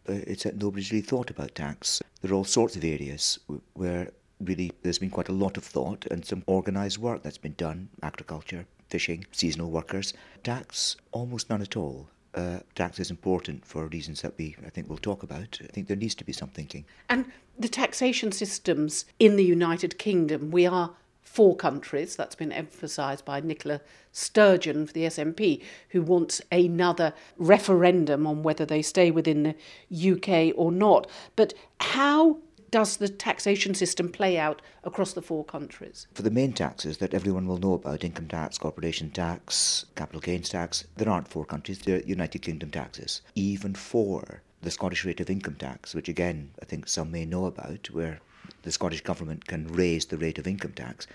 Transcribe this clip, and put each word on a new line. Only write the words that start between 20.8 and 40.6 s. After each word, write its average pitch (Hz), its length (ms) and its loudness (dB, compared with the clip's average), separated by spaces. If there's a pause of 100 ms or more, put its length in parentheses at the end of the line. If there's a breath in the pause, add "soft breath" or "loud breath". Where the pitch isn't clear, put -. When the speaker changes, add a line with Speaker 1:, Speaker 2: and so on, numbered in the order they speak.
Speaker 2:
four 196 340 6
countries. 143 580 -2
That's - 220 -8
been 156 160 -4
emphasised 147 720 -6
by 143 160 -4
Nicola 147 400 -4 (320 soft breath)
Sturgeon 175 760 6
for - 60 -12
the 160 140 0
S 160 120 -4
N 156 140 0
P, 175 300 2 (260 loud breath)
who 180 140 2
wants 170 380 2 (120)
another 175 600 4 (260 loud breath)
referendum 175 880 6
on 151 180 0
whether 156 200 0
they 151 180 0
stay 175 280 6
within 160 320 4
the 156 120 2 (340 loud breath)
U 180 280 4
K 170 360 4
or 170 180 2
not. 185 400 6 (240 loud breath)
But 214 200 4 (260 loud breath)
how 302 580 6 (340)
does 214 240 4
the 202 120 0
taxation 202 640 0
system 175 360 0
play 185 260 2
out 156 240 0 (220 soft breath)
across 190 300 -2
the 165 100 -8
four 156 220 -4
countries? - 720 -14
Speaker 1:
For 98 80 -8
the 107 100 2
main 127 200 4
taxes 78 460 -4
that 92 160 -2
everyone 92 320 0
will 90 120 -2
know 92 160 2
about, 76 280 -4
income 82 240 -6
tax, 78 320 -6
corporation 80 520 -4
tax, - 840 -2
capital 78 260 -8
gains 90 280 -4
tax, 85 360 -4 (120)